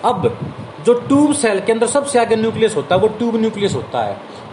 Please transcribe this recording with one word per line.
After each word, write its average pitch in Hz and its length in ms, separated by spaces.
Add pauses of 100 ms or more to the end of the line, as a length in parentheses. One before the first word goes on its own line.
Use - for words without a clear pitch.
अब 175 320 (480)
जो 233 100
ट्यूब 285 400
सेल 208 240
के - 120
अंदर 226 160
सबसे 277 320
आगे 226 160
न्यूक्लियस 220 400
होता 202 200
है 190 60
वो 214 80
ट्यूब 226 260
न्यूक्लियस 220 400
होता 120 280
है, 104 120 (380)